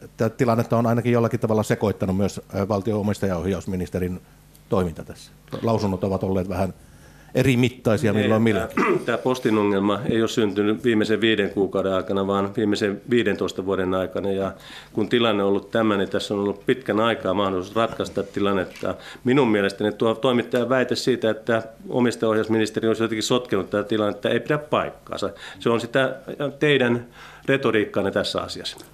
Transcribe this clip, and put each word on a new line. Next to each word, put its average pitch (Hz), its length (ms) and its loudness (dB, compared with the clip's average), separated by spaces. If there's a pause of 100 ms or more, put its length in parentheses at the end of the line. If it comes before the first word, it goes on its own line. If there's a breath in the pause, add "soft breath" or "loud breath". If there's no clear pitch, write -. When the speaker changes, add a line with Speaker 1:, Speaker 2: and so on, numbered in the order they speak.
(180)
Speaker 1:
tätä 113 200 0
tilannetta 117 400 2
on 117 100 2
ainakin 120 240 2
jollakin 117 280 2
tavalla 110 240 2
sekoittanut 98 540 0
myös, 98 240 -2 (140)
äh, 98 120 0
valtion 104 320 0
omistajaohjausministerin 90 1200 -2 (480 soft breath)
toiminta 92 340 -2
tässä. - 280 -18 (320)
Lausunnot 101 400 0
ovat 95 200 0
olleet 95 260 -2
vähän 92 240 -4 (640 loud breath)
eri 127 220 4
mittaisia 113 560 2
milloin 110 340 4
Speaker 2:
Ei, 107 60 6
Speaker 1:
milloinkin. - 300 -2
Speaker 2:
tää, 202 180 2
<clears throat> - 40 -14
tää 117 120 0
Postin 123 400 0
ongelma 101 420 2 (100)
ei 113 120 2
ole 110 60 2
syntynyt 104 560 0
viimeisen 107 380 2
viiden 104 280 2
kuukauden 95 440 0
aikana, 95 340 0
vaan 98 280 0
viimeisen 104 540 0
viidentoista 98 560 0
vuoden 92 280 0
aikana. 92 380 -2
Ja 95 200 -2 (420 loud breath)
kun 107 160 -2
tilanne 113 340 2
on 98 60 2
ollut 101 220 -2
tämä, 110 260 2
niin 95 120 -2
tässä 104 240 -4
on 101 60 -2
ollut 101 260 -4
pitkän 123 340 0
aikaa 107 340 0
mahdollisuus 95 420 -2
ratkaista 110 480 -2
tilannetta. 98 720 -2 (280 loud breath)
Minun 127 240 4
mielestäni 104 440 0
tuo 113 240 0
toimittajan 120 540 0
väite 123 260 2
siitä, 113 340 0
että 113 340 0 (260)
omistajaohjausministeri 110 960 2
olisi 110 160 2
jotenkin 110 200 -2
sotkenut 123 460 0
tätä 104 180 -2
tilannetta, 107 420 0
ei 120 100 0
pidä 151 180 -2
paikkaansa. 92 720 -4 (300 loud breath)
Se 117 100 0
on 117 120 2
sitä 131 340 0 (440)
teidän 123 480 2 (380 loud breath)
retoriikkaanne 110 680 0
tässä 90 300 -2
asiassa. - 360 -10 (160)